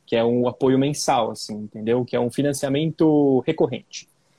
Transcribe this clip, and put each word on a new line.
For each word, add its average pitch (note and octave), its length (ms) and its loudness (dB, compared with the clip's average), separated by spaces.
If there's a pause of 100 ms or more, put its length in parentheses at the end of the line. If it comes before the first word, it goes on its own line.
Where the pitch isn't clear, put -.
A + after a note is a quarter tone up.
que A#2 100 -2
é A#2 80 2
um B2 220 2
apoio C3 320 2
mensal, C3+ 520 0
assim, A2 240 -12
entendeu? A2 500 -4
Que B2 120 -4
é A#2+ 40 0
um A#2+ 100 -2
financiamento C#3+ 1120 2
recorrente. - 680 -4 (300)